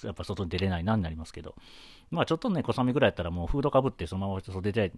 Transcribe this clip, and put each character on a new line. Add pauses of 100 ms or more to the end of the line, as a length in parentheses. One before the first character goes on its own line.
や
っ
ぱ
外
に
出
れ
な
い
な、
に
な
り
ま
す
け
ど。 (540)
ま
あ、
ち
ょ
っ
と
ね、
小
雨
ぐ
ら
い
や
っ
た
ら
も
う
フ
ー
ド
か
ぶ
っ
て、
そ
の
ま
ま
外
出
て、